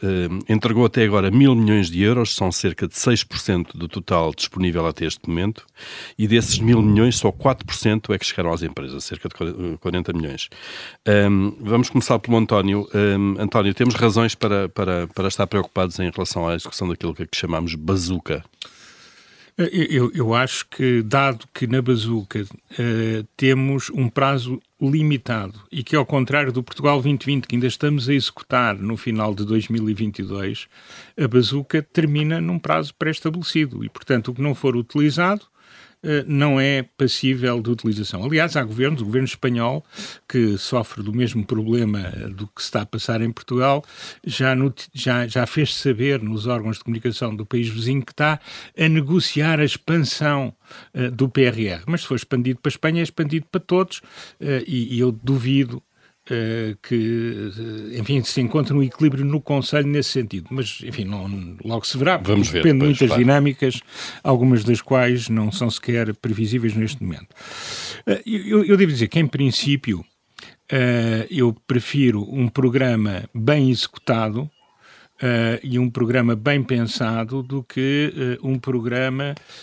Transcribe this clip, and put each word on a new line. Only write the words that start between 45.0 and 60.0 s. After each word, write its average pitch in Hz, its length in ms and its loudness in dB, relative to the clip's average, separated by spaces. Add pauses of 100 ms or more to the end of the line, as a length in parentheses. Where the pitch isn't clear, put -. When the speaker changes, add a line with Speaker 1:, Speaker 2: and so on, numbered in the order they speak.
Speaker 2:
já 117 220 -2
fez - 260 0
saber 135 480 0
nos 107 240 -4
órgãos 113 320 -2
de - 60 -20
comunicação 113 500 -4
do 107 120 -8
país 120 240 -2
vizinho 120 340 -2
que - 80 -20
está 151 260 0 (400)
a 160 120 4
negociar 156 720 2
a - 20 4
expansão, 143 880 0 (400)
eh, 127 160 -2
do 127 200 0
P 135 140 2
R 113 240 2
R. 90 200 -6
Mas 165 140 -2
se - 60 -12
for 135 80 -2
expandido 123 440 -2
para 147 100 -2
a 131 40 -2
Espanha, 160 260 0
é 165 40 0
expandido 156 460 -4
para 185 120 -4
todos, 185 400 -2 (400)
eh, 135 260 -2
e, 123 300 -2
e - 20 2
eu 123 100 4
duvido, 127 720 0 (480)
eh, 113 520 -4
que, 113 720 -2 (420)
eh, 123 60 -6
enfim, 127 240 0
se - 160 -4
encontre 139 340 0
um 143 80 4
equilíbrio 135 440 2
no 143 160 0
Conselho 143 460 0
nesse 143 240 0